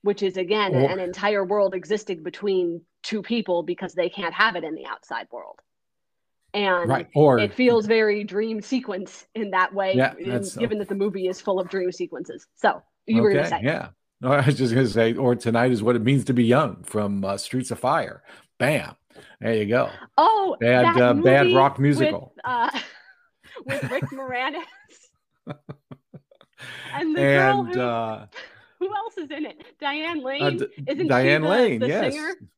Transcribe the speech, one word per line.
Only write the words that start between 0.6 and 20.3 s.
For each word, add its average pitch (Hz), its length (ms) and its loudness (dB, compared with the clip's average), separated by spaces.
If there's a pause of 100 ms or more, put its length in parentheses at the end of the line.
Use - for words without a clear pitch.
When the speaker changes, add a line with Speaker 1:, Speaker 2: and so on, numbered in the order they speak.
Speaker 2:
Or 135 140 4
Speaker 1:
an 190 100 -4
entire 196 440 -2
world 196 320 0
existing 185 480 -6
between 175 580 -2 (220)
two 214 180 -6
people 190 420 -2
because 175 300 -8
they 170 160 -2
can't 170 240 -6
have 208 220 0
it - 80 -6
in 156 120 -8
the - 100 -16
outside - 460 -10
world. - 280 -16 (920)
And 185 360 0
Speaker 2:
Right, 131 240 0
or 143 240 6
Speaker 1:
it 104 160 0
feels 240 320 4
very 214 380 2
dream 214 380 -4
sequence 202 760 -8
in 208 160 -6
that 185 220 2
way, 196 220 0
Speaker 2:
Yeah, - 220 4
Speaker 1:
in, 170 120 -8
Speaker 2:
that's - 260 -4
Speaker 1:
given 220 240 -4
that 196 100 -6
the 202 60 -4
movie 196 320 -2
is 185 120 -6
full 190 200 -2
of 185 100 -6
dream 180 220 -4
sequences. - 640 -12
So - 260 0 (240)
you 226 160 2
were 214 80 6
gonna 147 120 4
Speaker 2:
Okay, - 80 -2
Speaker 1:
say. 160 140 -2
Speaker 2:
yeah. 139 260 -2 (320)
No, 127 100 0
I 139 140 4
was 143 120 4
just 123 160 0
gonna 131 140 4
say, 113 260 4
or 123 220 2
Tonight 117 360 2
Is 107 120 0
What 120 120 4
It 110 60 0
Means 131 240 2
to 135 80 0
Be 120 100 4
Young 120 400 2
from, 101 400 -4
uh, 98 140 -4
Streets - 320 -6
of 117 100 -6
Fire. 127 440 -2 (340)
Bam. 123 380 0 (440)
There 113 140 -2
you 107 140 0
go. 120 240 0 (260)
Speaker 1:
Oh, 392 420 2